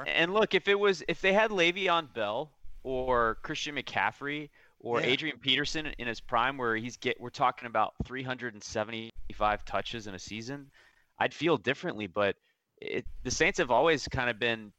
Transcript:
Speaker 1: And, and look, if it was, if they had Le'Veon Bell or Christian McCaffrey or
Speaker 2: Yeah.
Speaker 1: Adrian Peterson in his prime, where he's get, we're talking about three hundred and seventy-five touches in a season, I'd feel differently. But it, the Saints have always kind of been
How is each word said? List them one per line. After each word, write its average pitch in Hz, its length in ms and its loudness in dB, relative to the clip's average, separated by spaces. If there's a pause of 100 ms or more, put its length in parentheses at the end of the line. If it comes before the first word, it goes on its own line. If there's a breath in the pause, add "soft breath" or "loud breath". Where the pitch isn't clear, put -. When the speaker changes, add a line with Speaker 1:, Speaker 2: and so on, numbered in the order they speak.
Speaker 1:
And, 143 60 -6
and 170 260 2
look, 214 200 4
if 185 140 2
it 202 120 4
was, 196 280 2
if 165 140 -4
they 190 120 6
had 220 160 6
Le'Veon 175 640 2
Bell 117 380 -4 (320)
or 127 600 2
Christian 147 320 -6
McCaffrey 139 720 -4 (300 soft breath)
or 117 220 -2
Speaker 2:
Yeah. - 60 0
Speaker 1:
Adrian 143 320 0
Peterson 143 480 0 (100)
in 120 100 -8
his 113 120 -6
prime, 127 380 0
where 117 180 0
he's 113 220 -6
get, - 220 -2
we're 120 120 -10
talking 123 360 0
about 110 260 0 (120)
three 127 160 -8
hundred 123 320 -6
and 104 100 -16
seventy-five 110 1000 -2
touches 104 400 -4
in 101 80 -8
a 90 60 -10
season, 131 500 -10 (480 soft breath)
I'd 131 160 0
feel 156 240 2
differently. 110 480 -2
But 98 300 2 (440)
it, - 240 -4 (200)
the 127 80 -4
Saints 160 260 2
have 139 140 0
always 139 360 4
kind 123 220 0
of 113 80 -2
been 110 420 -2